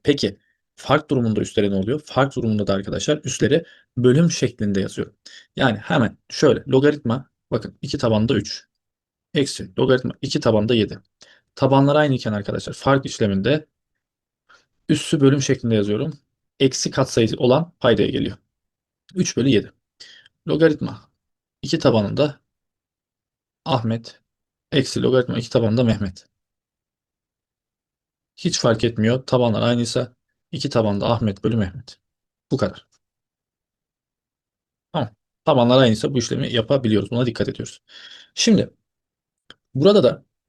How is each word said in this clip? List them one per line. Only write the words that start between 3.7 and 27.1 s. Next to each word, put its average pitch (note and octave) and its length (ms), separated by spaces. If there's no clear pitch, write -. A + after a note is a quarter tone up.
bölüm B2+ 340
şeklinde G#2 500
yazıyorum. - 340
Yani A#2+ 220
hemen A#2 400
şöyle - 380
logaritma, C3+ 640
bakın - 320
iki C#3+ 160
tabanda A2+ 360
üç. - 320
Eksi C3+ 440
logaritma B2+ 440
iki C#3+ 180
tabanda A2 340
yedi. G#2 260
Tabanlar C#3 400
aynı D3+ 180
iken A#2 180
arkadaşlar G#2+ 420
fark C3+ 320
işleminde A2+ 600
üssü D#3 320
bölüm C#3 220
şeklinde A#2+ 320
yazıyorum. G#2+ 440
Eksi - 300
katsayısı B2+ 460
olan C3 440
paydaya A2 280
geliyor. - 280
Üç - 220
bölü C#3 120
yedi. G#2 240
Logaritma D#3 640
iki - 160
tabanında A#2 600
Ahmet A#2 560
eksi C3+ 300
logaritma B2 360
iki A#2 120
tabanında A2+ 340
Mehmet. G2+ 440